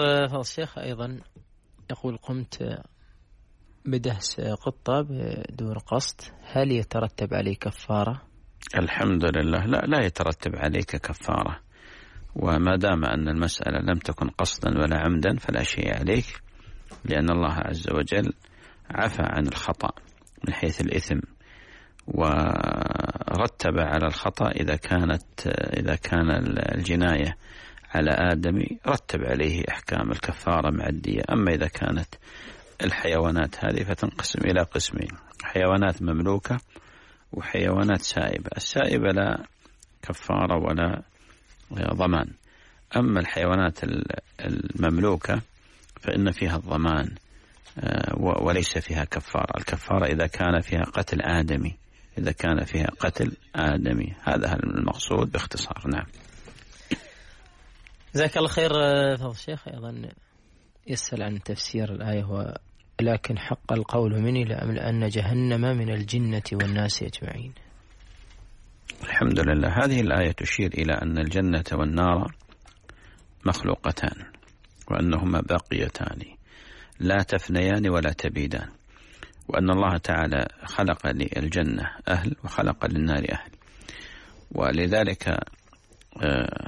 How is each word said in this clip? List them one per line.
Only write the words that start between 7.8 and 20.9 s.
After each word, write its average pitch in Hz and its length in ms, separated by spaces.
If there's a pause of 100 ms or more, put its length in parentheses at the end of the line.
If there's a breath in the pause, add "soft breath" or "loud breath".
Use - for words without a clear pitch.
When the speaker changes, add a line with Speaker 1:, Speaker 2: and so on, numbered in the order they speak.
Speaker 2:
الحمد 87 480
لله، 80 400
لا، 127 140
لا 143 280
يترتب 85 500
عليك - 400
كفارة، - 640 (760 loud breath)
وما 90 400
دام 90 280
أن 69 240
المسألة 82 500
لم 90 200
تكن - 300
قصدا - 500
ولا 78 200
عمدا 82 380
فلا - 260
شيء - 360
عليك، - 440 (640 loud breath)
لأن 78 260
الله 85 220
عز 80 380
وجل 78 420 (580 loud breath)
عفى 104 320
عن - 240
الخطأ - 460 (560)
من - 60
حيث - 260
الإثم، 82 400 (840 loud breath)